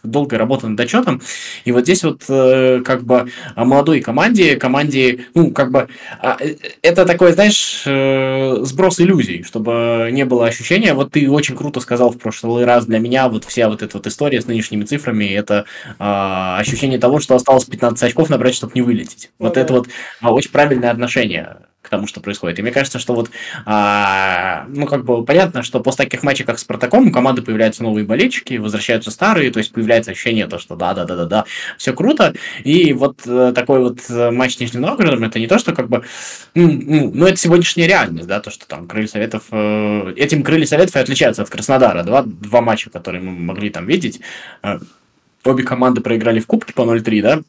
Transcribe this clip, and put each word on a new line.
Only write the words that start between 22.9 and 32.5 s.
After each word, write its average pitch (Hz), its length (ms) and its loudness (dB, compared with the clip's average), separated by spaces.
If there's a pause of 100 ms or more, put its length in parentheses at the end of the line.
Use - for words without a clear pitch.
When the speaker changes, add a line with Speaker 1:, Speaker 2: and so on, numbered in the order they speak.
Speaker 1:
что 123 160 -2
вот, 113 160 -2 (340)
а, 95 1040 0
ну, 143 180 -6
как 131 180 -2
бы 117 200 0
понятно, 165 380 2
что - 180 -6
после 135 240 0
таких - 200 -6
матчей, 135 200 -2
как 113 140 -4
с - 40 -6
«Спартаком», 214 460 2
у - 40 4
команды 123 300 2
появляются 110 420 0
новые 107 200 -2
болельщики, 135 500 -2
возвращаются 107 580 -4
старые, 185 400 0
то 113 60 -4
есть 110 140 -6
появляется 113 380 2
ощущение, 107 380 -4
то, 85 100 -10
что - 160 -14
да, 90 200 -4
да, 90 100 -4
да, 90 120 -6
да, 87 100 -4
да, 104 180 0 (340)
все 131 160 -4
круто. 220 400 0 (300)